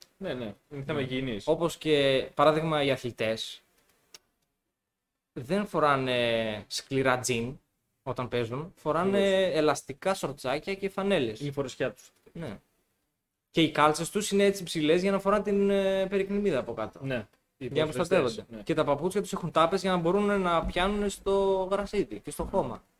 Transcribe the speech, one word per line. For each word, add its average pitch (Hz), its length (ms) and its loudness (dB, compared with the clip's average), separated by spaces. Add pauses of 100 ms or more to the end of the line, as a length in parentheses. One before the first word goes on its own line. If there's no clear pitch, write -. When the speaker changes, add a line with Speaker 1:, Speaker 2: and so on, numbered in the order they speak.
(180)
Speaker 1:
Ναι, 180 160 -6
ναι, 117 200 -8 (180)
είναι 139 140 -10
θέμα 151 140 -4
Speaker 2:
Ναι. 131 60 -2
Speaker 1:
υγιεινής. 127 420 -4
Speaker 2:
Όπως 165 300 0
και, 139 580 2
παράδειγμα, 156 480 4
οι 139 80 2
αθλητές 113 680 -4 (1700)
δεν 165 320 -4
φοράνε 120 1000 0
σκληρά 131 520 0
τζιν 123 400 -4 (440)
όταν 127 240 -6
παίζουν, 123 480 -4
φοράνε 175 420 0
Speaker 1:
Ακριβώς. 190 400 2
Speaker 2:
ελαστικά 151 560 0
σορτσάκια 147 640 -4
και 190 140 -4
φανέλες. 180 500 0
Speaker 1:
Είναι 143 100 -4
η - 20 -6
φορεσιά 131 400 -4
τους. - 200 -20 (220)
Speaker 2:
Ναι. 139 260 -10 (920)
Και 165 100 2
οι 156 100 4
κάλτσες 156 380 2
τους - 220 -4
είναι 196 120 4
έτσι 196 200 2
ψηλές 160 380 2
για 196 100 0
να 196 80 0
φοράνε 202 240 2
την, 202 260 2
ε, 190 380 2
περικνημίδα 196 520 0
από 113 140 -6
κάτω. 107 300 -8
Speaker 1:
Ναι. 127 220 -4 (320)
Οι 135 80 -10
Speaker 2:
Για 120 40 -6
να 139 100 -2
Speaker 1:
ποδοσφαιριστές, 170 400 2
Speaker 2:
προστατεύονται. 113 360 -2
Speaker 1:
ναι. 107 80 -12
Speaker 2:
Και 123 100 0
τα 147 100 2
παπούτσια 151 380 0
τους - 120 -6
έχουν 170 180 -4
τάπες 165 300 4
για 190 100 0
να 180 60 2
μπορούν 196 440 2
να 170 240 2
πιάνουν 196 440 0
στο 196 640 0
γρασίδι 202 480 -2
και - 120 -12
στο 165 120 -6
χώμα. 143 400 -4 (160)